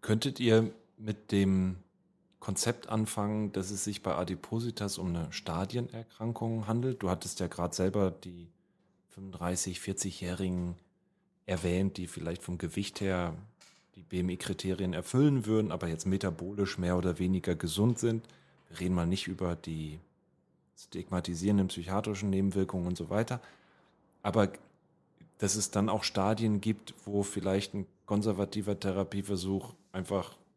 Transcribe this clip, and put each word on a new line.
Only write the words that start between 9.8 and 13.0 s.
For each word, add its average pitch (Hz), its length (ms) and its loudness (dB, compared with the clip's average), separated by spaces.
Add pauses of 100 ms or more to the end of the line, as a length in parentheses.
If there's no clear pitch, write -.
erwähnt, 92 500 2
die 90 80 -6
vielleicht 85 380 -6
vom 87 160 -6
Gewicht 95 420 -4